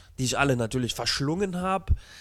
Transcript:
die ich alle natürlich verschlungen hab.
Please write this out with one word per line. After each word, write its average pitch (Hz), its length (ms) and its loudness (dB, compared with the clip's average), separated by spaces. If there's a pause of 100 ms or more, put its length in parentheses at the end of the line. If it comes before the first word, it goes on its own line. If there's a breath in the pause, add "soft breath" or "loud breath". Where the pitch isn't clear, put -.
(180 soft breath)
die 131 60 0
ich 117 140 0
alle 139 180 4
natürlich 120 380 0
verschlungen 170 680 -2
hab. 190 320 0 (280 loud breath)